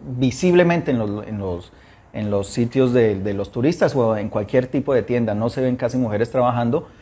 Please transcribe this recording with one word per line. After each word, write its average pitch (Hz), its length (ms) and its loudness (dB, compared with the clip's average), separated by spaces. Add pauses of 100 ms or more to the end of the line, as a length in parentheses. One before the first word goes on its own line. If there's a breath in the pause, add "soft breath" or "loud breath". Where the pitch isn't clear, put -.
visiblemente 165 880 2
en 120 80 2
los, 104 260 -4
en 107 140 -8
los, 92 320 -6 (400 soft breath)
en 107 180 -6
los 101 200 -2
sitios 123 420 0
de, 113 240 4
de 98 180 -4
los 98 200 -6
turistas 139 420 0
o 113 220 2
en 104 100 -4
cualquier 120 400 0
tipo 135 260 -2
de 117 100 2
tienda. 117 300 -2
No 110 160 -2
se 131 120 -4
ven 127 160 0
casi 127 200 -2
mujeres 113 320 0
trabajando. 123 600 0 (120 soft breath)